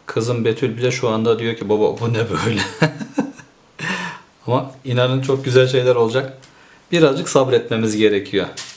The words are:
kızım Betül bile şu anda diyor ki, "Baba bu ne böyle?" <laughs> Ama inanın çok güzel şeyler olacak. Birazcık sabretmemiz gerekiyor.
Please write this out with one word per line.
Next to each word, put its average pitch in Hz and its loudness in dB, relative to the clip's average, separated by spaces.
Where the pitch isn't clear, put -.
kızım 117 -2
Betül 113 -2
bile 123 0
şu 123 -2
anda 110 2
diyor 113 -4
ki, 104 -6
"Baba 104 0
bu 117 -2
ne 113 -2
böyle?" 101 -2
<laughs> 156 2
Ama 123 -2
inanın 127 0
çok 135 0
güzel 127 6
şeyler 127 2
olacak. 120 0
Birazcık 160 4
sabretmemiz 113 2
gerekiyor. 101 2